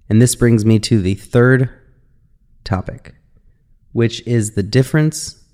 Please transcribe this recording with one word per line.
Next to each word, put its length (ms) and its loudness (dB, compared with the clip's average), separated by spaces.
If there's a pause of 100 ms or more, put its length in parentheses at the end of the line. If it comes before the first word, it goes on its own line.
(100)
And 100 4
this 140 4
brings 320 2
me 140 4
to 200 0
the 140 -2
third 560 0 (960)
topic, 500 -8 (760)
which 340 -4
is 260 -2
the 100 -4
difference 720 -2 (200)